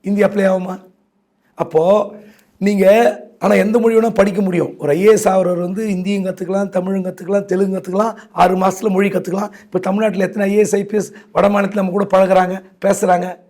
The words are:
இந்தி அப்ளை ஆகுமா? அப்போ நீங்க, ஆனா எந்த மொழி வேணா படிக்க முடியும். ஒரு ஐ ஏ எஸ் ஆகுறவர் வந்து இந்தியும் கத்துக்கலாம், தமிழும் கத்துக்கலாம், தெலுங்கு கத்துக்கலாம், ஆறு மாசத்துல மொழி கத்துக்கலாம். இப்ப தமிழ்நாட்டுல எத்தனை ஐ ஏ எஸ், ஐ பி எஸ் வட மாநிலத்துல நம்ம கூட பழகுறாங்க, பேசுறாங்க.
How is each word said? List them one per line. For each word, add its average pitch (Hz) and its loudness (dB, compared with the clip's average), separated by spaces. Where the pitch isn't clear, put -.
இந்தி 202 0
அப்ளை 196 0
ஆகுமா? 185 -4
அப்போ 185 0
நீங்க, 196 2
ஆனா 208 0
எந்த 208 2
மொழி 226 2
வேணா 226 2
படிக்க 196 0
முடியும். 175 -2
ஒரு 147 -4
ஐ 165 0
ஏ 220 8
எஸ் 208 4
ஆகுறவர் 180 0
வந்து 196 -4
இந்தியும் 190 -2
கத்துக்கலாம், 190 -4
தமிழும் 190 -4
கத்துக்கலாம், 196 -4
தெலுங்கு 190 -2
கத்துக்கலாம், 202 -4
ஆறு 180 2
மாசத்துல 185 -2
மொழி 202 2
கத்துக்கலாம். 196 -4
இப்ப - -6
தமிழ்நாட்டுல 196 -2
எத்தனை 202 -4
ஐ 202 0
ஏ 214 4
எஸ், 208 2
ஐ 202 -2
பி 208 -6
எஸ் 196 -4
வட 190 2
மாநிலத்துல 202 0
நம்ம 185 -2
கூட 196 -2
பழகுறாங்க, 185 2
பேசுறாங்க. 185 0